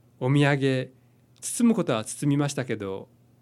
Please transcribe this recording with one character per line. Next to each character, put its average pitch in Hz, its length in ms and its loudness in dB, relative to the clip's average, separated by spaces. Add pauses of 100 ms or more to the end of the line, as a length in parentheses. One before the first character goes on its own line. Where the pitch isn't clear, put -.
(200)
お 127 100 0
土 143 140 6
産、 135 480 0 (480)
包 - 300 0
む 220 40 4
こ 175 80 -2
と 147 100 0
は 110 120 0
包 - 260 -4
み 143 60 2
ま 143 120 0
し 143 60 -6
た 127 100 -4
け 123 120 -4
ど、 98 320 -8 (340)